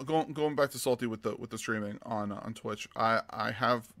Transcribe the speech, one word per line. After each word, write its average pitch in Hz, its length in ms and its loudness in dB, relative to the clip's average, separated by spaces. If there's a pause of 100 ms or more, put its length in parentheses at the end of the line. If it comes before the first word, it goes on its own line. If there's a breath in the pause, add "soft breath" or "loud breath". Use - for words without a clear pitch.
going, 156 260 2
going 151 220 0
back 139 160 4
to - 80 -10
Salty 123 280 2
with 110 160 -2
the, 107 120 0
with 120 160 -10
the 113 80 -8
streaming 107 460 -2
on, 104 260 -2
uh, 101 140 -6
on 110 100 -6
Twitch, - 420 -6
I, 113 240 4 (100)
I 110 200 -2
have 117 380 2 (120)